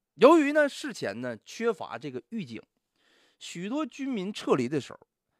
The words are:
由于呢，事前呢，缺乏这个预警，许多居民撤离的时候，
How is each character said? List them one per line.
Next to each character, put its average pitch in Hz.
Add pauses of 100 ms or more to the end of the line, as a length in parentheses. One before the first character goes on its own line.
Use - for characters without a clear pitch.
(160)
由 294
于 285
呢， 294
事 269
前 113
呢， 123
缺 226
乏 110
这 143
个 123 (100)
预 220
警， 113 (800)
许 175
多 302
居 269
民 208
撤 -
离 123
的 143
时 -
候， - (400)